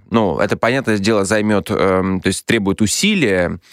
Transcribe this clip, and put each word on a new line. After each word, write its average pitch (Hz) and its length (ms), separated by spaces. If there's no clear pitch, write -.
Ну, 101 300
это, 98 180
понятное 117 400
дело, 101 280
займёт, 107 460
эм, 92 500
то - 60
есть - 180
требует 101 360
усилия, 101 800